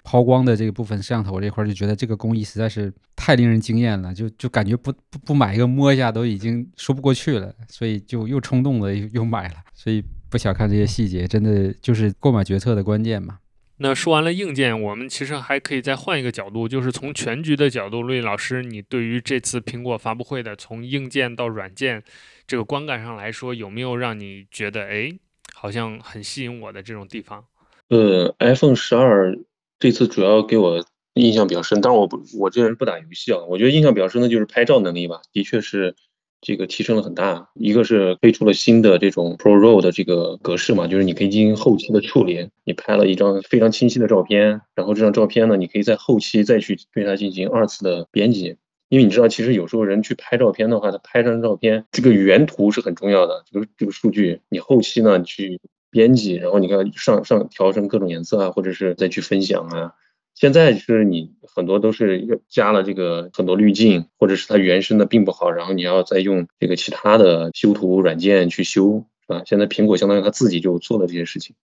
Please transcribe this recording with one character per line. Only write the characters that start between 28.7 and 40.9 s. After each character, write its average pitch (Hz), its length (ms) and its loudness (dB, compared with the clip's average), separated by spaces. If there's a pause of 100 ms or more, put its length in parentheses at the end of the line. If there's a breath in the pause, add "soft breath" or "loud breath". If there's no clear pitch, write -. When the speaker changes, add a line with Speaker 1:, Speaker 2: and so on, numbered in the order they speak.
Speaker 3:
十 - 180 -2
二 104 420 4 (420)
这 127 120 2
次 117 160 2
主 - 160 -2
要 107 200 4
给 110 140 0
我 87 300 2 (280)
印 120 180 4
象 107 140 2
比 90 80 -2
较 87 80 -4
深， 104 180 0
当 123 120 4
然 110 80 6
我 98 60 4
不， - 160 -8 (160)
我 98 100 0
这 120 160 0
人 113 120 0
不 127 100 -4
打 87 120 -6
游 82 140 -20
戏 117 200 -6
啊， 90 160 -4
我 92 100 -4
觉 110 60 2
得 131 60 6
印 151 120 4
象 139 100 6
比 104 80 2
较 92 80 2
深 120 140 -2
的 123 60 2
就 117 100 2
是 104 80 -2
拍 120 180 0
照 131 160 4
能 90 140 -2
力 87 140 -6
吧， 85 120 -12 (100)
的 101 120 -4
确 110 180 -4
是 95 340 -4 (460)
这 104 160 -6
个 92 100 -6
提 - 160 -8
升 110 140 0
了 104 60 0
很 - 120 -8
大。 87 400 -4
一 107 200 -2
个 117 100 4
是 98 380 2
推 113 100 8
出 - 140 0
了 101 80 6
新 113 260 4
的 98 180 6
这 95 120 2
种 87 280 -4
Pro 104 200 6
Raw 104 240 8
的 90 100 2
这 90 120 -2
个 85 340 -2
格 87 180 -4
式 117 160 -2
嘛， 90 140 0
就 92 100 -2